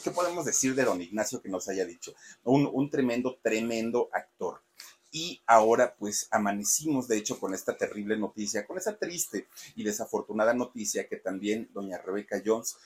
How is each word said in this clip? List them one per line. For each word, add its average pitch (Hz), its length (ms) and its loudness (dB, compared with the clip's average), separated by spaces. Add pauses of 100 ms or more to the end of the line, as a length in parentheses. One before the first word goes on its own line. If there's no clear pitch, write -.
¿qué - 60 -2
podemos 175 340 -2
decir 131 300 0
de 131 100 4
don 95 160 2
Ignacio 107 400 -2
que - 80 -14
nos 92 200 -4
haya 95 180 0
dicho? - 260 -14 (320)
Un, 139 260 6
un 143 200 0
tremendo, 127 520 0
tremendo 113 720 0
actor. - 480 -6 (560)
Y 165 300 -8
ahora, 110 480 8
pues, - 380 -6
amanecimos, 110 760 0
de 113 100 2
hecho, 107 220 -4
con 95 160 -4
esta 113 220 -2
terrible 104 400 -2
noticia, 104 500 -4
con 180 120 -8
esa 208 180 -4
triste 170 500 -6 (300)
y 110 80 -6
desafortunada 107 680 0
noticia 110 520 -4
que - 120 -8
también 101 540 -4
doña 95 260 -8
Rebeca 98 460 -4
Jones 113 420 0